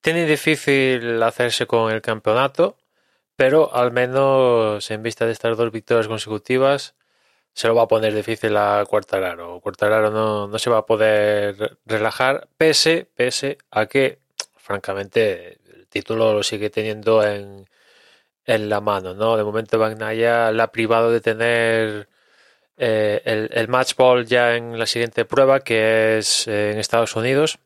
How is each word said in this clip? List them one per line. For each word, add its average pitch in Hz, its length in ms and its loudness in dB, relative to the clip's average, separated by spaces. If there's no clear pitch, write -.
Tiene 165 260 0
difícil 131 960 0
hacerse 117 460 -2
con 113 240 2
el 110 100 -4
campeonato, 127 720 0
pero 139 360 4
al 123 200 0
menos 123 1000 2
en 107 140 -8
vista 117 200 -4
de 117 60 0
estas 113 260 -2
dos 117 140 0
victorias 113 380 -2
consecutivas 127 880 -2
se - 160 -4
lo 113 80 4
va 117 60 6
a 113 60 2
poner 110 240 2
difícil 107 440 -2
a 104 280 2
Quartararo. 90 760 -4
Quartararo 107 500 0
no, 107 380 -2
no 107 100 -8
se 123 120 -2
va 113 80 4
a 107 80 -4
poder 107 1000 0
relajar, 110 680 -2
pese, 160 580 2
pese 127 440 -4
a 107 160 0
que, 135 320 0
francamente, 98 1040 -4
el - 140 -20
título 110 480 0
lo 104 80 0
sigue 104 260 -4
teniendo 107 540 0
en, 101 460 -6
en 107 240 0
la 104 120 0
mano, 98 340 -4
¿no? 113 220 0
De 107 80 0
momento 110 340 -4
Bagnaia 110 720 0
le 113 120 0
ha 113 100 -2
privado 117 400 2
de 117 80 2
tener, 113 880 -2
eh, 107 480 0
el, 110 280 -2
el 113 160 -2
match 127 260 0
ball 123 320 4
ya 120 300 2
en 117 240 -8
la 113 60 -2
siguiente 117 380 -2
prueba, 135 360 2
que 110 580 2
es, - 300 -2
eh, 104 240 -2
en 107 80 -4
Estados 117 340 0
Unidos. 135 520 0